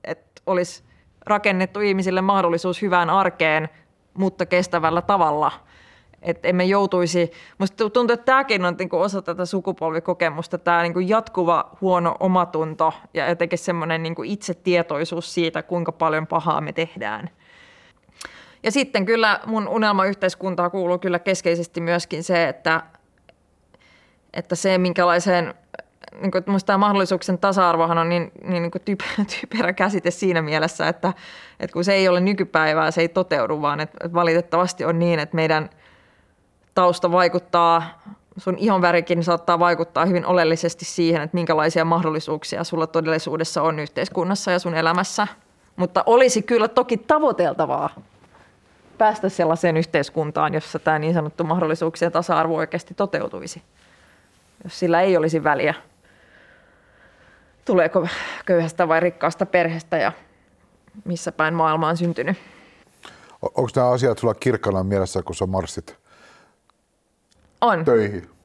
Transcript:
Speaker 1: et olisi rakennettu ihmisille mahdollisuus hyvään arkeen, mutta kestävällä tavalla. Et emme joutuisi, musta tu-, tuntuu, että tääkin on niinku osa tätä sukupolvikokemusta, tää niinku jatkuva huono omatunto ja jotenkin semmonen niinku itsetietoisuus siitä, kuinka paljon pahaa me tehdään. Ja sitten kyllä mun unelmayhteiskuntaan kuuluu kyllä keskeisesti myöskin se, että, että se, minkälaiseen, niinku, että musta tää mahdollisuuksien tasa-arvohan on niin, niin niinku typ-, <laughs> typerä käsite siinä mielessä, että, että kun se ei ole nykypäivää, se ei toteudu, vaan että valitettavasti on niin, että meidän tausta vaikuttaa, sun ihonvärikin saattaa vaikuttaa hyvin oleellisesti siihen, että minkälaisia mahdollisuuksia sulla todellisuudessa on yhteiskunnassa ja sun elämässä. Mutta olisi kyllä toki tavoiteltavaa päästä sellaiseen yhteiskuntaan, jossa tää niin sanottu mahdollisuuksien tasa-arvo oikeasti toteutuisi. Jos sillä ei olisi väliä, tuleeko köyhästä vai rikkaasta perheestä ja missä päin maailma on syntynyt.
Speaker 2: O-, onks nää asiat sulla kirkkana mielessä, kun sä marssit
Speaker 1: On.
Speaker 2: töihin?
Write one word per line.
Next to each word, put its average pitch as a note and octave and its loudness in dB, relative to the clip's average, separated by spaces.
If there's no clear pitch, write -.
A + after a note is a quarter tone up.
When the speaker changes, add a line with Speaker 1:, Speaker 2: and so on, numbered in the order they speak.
Speaker 1:
et - -14
olisi F3+ -2
rakennettu G3+ 0
ihmisille F#3+ 2
mahdollisuus F#3 0
hyvään F3 2
arkeen, D#3+ 0
mutta F#3 -2
kestävällä F3 0
tavalla. D#3 2
Et - -6
emme F3+ 2
joutuisi, F3+ 2
musta F#3+ -4
tu-, A3 -2
tuntuu, A#3+ 2
että A#3 -4
tääkin C4 2
on F3 0
niinku F#3 -4
osa F#3+ -2
tätä F3+ -6
sukupolvikokemusta, E3 -4
tää E3+ 2
niinku E3+ -2
jatkuva F#3 0
huono F3+ 2
omatunto D#3+ 0
ja D3 -2
jotenkin E3+ -2
semmonen E3 -4
niinku D#3+ -6
itsetietoisuus E3+ -4
siitä, E3+ -4
kuinka E3+ -4
paljon D#3+ -2
pahaa D#3 -2
me D3+ -10
tehdään. C3+ -8
Ja A3 0
sitten B3+ 0
kyllä A3 2
mun A3 -4
unelmayhteiskuntaan F#3+ 0
kuuluu F3+ -2
kyllä F3+ -2
keskeisesti F3 -2
myöskin E3+ -4
se, E3+ 2
että, D#3+ -2
että - -6
se, F#3+ 2
minkälaiseen, F3 2
niinku, F#3 -2
että F#3 -2
musta G3 0
tää G3+ 4
mahdollisuuksien G3 0
tasa-arvohan E3+ 2
on E3 0
niin, F3 -2
niin F3+ -4
niinku E3+ -6
typ-, G3+ -4
<laughs> - -12
typerä A3 -4
käsite F#3+ 0
siinä F3 0
mielessä, D#3 -2
että, F3 -2
että - -8
kun E3+ -2
se G3 2
ei F#3+ 4
ole F3+ 4
nykypäivää, D#3+ 2
se E3 0
ei E3 2
toteudu, D#3 -2
vaan D3 -2
että D#3+ -8
valitettavasti E3+ 0
on E3 0
niin, E3+ 2
että D3+ -6
meidän D#3 0
tausta F3+ 2
vaikuttaa, E3+ 2
sun F#3 -4
ihonvärikin F3 2
saattaa E3+ 0
vaikuttaa E3 2
hyvin F3 0
oleellisesti E3 0
siihen, E3 0
että D#3+ -8
minkälaisia D#3+ 2
mahdollisuuksia D#3+ -2
sulla D#3+ -4
todellisuudessa D#3+ -2
on D3+ 0
yhteiskunnassa F3+ -4
ja F3+ 2
sun F3 -4
elämässä. F3+ 0
Mutta F3+ 0
olisi B3 6
kyllä A3 2
toki B3 0
tavoiteltavaa F3 0
päästä G#3+ 2
sellaiseen E3 2
yhteiskuntaan, D3+ 0
jossa D3+ -6
tää D#3 0
niin D#3 0
sanottu D#3 -2
mahdollisuuksien E3 -2
tasa-arvo E3 0
oikeasti D#3+ -6
toteutuisi. - -6
Jos - -14
sillä E3+ 2
ei F#3 4
olisi D#3+ 0
väliä, D3 2
tuleeko F3 2
köyhästä E3+ 2
vai D#3+ 4
rikkaasta E3+ -2
perheestä E3 -2
ja G#2 0
missä E3+ -6
päin D#3 -2
maailma D#3+ 0
on E3+ -2
syntynyt. E3+ -2
Speaker 2:
O-, - -2
onks B2 -4
nää B2 4
asiat B2 2
sulla A2+ 0
kirkkana G#2 0
mielessä, F#2+ -2
kun F2+ -10
sä G2 -2
marssit - -6
Speaker 1:
On. F#3+ 2
Speaker 2:
töihin? A2 2